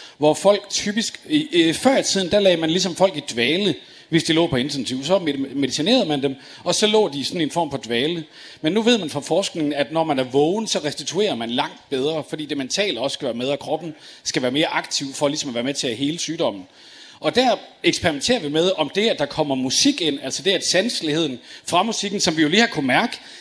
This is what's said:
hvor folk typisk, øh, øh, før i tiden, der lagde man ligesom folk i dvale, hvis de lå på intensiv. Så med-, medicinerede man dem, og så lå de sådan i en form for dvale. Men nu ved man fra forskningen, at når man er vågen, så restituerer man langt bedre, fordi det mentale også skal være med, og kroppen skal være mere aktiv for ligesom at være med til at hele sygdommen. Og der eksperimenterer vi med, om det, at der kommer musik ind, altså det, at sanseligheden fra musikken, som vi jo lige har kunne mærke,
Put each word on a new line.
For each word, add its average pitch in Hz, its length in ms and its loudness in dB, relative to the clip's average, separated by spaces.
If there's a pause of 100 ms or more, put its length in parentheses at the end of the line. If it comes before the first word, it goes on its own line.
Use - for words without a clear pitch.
(180)
hvor 151 160 4
folk 196 360 2
typisk, - 500 -4 (100)
øh, 151 120 2 (120)
øh, 165 200 4
før 254 240 4
i 175 60 2
tiden, 185 280 0
der 208 80 6
lagde 190 180 6
man 160 120 0
ligesom 175 260 0
folk 180 220 2
i 143 60 -8 (100)
dvale, 147 420 2 (340)
hvis 160 140 4
de 165 100 0
lå 165 140 4
på 151 80 0
intensiv. 131 480 -4
Så 180 160 2
med-, 135 360 -4
medicinerede 151 500 2
man 147 180 -2
dem, 135 120 0 (280)
og 175 120 0
så 214 120 2
lå 214 220 4
de 139 160 -6
sådan 175 160 -4
i - 20 2
en 139 80 -2
form 165 200 -2
for 135 60 -6
dvale. 131 460 -2 (380)
Men 156 120 0
nu 220 80 2
ved 233 160 4
man 170 120 -4
fra 147 100 -4
forskningen, 147 540 -2
at 143 180 -2
når 160 120 0
man 147 160 0
er 131 40 2
vågen, 151 440 2
så 190 120 -2
restituerer 151 560 -2
man 117 140 -6
langt 139 400 -4
bedre, 143 400 -2
fordi 156 160 -8
det 143 120 -4
mentale 139 420 -4
også 139 140 -2
skal - 120 -8
være 117 100 -2
med, 123 120 -4
og 139 120 -2
kroppen 156 360 -6 (280)
skal - 180 -2
være 123 100 0
mere 156 160 2
aktiv 147 460 -4
for 147 140 0
ligesom 147 220 -2
at 117 60 -6
være 117 80 -4
med 139 100 -2
til 139 140 -4
at 117 80 -2
hele 143 240 -4
sygdommen. 123 480 -4 (520)
Og 156 160 -2
der 240 200 4 (280)
eksperimenterer 160 560 2
vi 147 100 -6
med, 160 260 2
om 147 200 -2
det, 214 140 2
at 165 100 -2
der 151 60 2
kommer 143 300 -2
musik 131 460 2
ind, 147 220 0
altså 135 200 -8
det, 190 80 2
at 175 140 0
sanseligheden 165 760 0 (260)
fra 175 180 2
musikken, 202 360 -4
som - 180 0
vi - 40 4
jo 151 60 4
lige 190 140 4
har 233 60 6
kunne 143 200 -2
mærke, 165 300 2 (240)